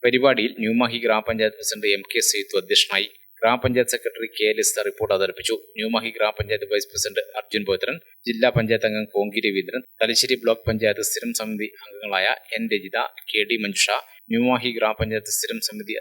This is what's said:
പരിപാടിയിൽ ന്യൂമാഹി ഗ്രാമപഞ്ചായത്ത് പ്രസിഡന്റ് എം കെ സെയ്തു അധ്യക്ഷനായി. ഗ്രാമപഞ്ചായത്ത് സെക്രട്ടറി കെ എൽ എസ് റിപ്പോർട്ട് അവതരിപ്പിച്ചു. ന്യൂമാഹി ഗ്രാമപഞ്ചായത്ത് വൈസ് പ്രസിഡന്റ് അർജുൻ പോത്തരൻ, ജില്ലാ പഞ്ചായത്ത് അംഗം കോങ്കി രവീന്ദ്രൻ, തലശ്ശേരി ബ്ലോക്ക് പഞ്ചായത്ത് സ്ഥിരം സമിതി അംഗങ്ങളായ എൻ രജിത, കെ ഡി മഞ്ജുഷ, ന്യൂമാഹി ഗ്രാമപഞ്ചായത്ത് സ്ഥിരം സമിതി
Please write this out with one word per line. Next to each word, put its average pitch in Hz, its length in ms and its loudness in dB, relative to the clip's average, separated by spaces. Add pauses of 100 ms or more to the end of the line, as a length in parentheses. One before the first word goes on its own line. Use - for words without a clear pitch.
പരിപാടിയിൽ 123 540 4
ന്യൂമാഹി 117 400 0
ഗ്രാമപഞ്ചായത്ത് 110 580 0
പ്രസിഡന്റ് 107 400 -2
എം 98 140 -4
കെ 117 100 0 (100)
സെയ്തു 101 320 -2
അധ്യക്ഷനായി. 98 480 2 (300)
ഗ്രാമപഞ്ചായത്ത് 123 500 2
സെക്രട്ടറി 113 460 -4
കെ 104 140 0
എൽ 110 120 0
എസ് - 240 0
റിപ്പോർട്ട് 104 280 0
അവതരിപ്പിച്ചു. 95 400 0 (240)
ന്യൂമാഹി 113 380 -2
ഗ്രാമപഞ്ചായത്ത് 107 560 0
വൈസ് 104 180 0
പ്രസിഡന്റ് 101 320 -2 (160)
അർജുൻ 107 300 -4
പോത്തരൻ, 98 280 -2 (300)
ജില്ലാ 117 300 4
പഞ്ചായത്ത് 113 300 2
അംഗം 107 180 0 (100)
കോങ്കി 101 320 0
രവീന്ദ്രൻ, 98 360 -2 (180)
തലശ്ശേരി 117 420 2
ബ്ലോക്ക് 113 260 2
പഞ്ചായത്ത് 110 400 2
സ്ഥിരം 117 300 -4
സമിതി 107 300 -6 (160)
അംഗങ്ങളായ 104 420 -2 (300)
എൻ 113 160 -4
രജിത, 98 260 -2 (320)
കെ 107 180 2
ഡി 117 160 0
മഞ്ജുഷ, 101 220 0 (460)
ന്യൂമാഹി 123 460 2
ഗ്രാമപഞ്ചായത്ത് 107 580 -2
സ്ഥിരം 113 240 -6
സമിതി 107 400 -6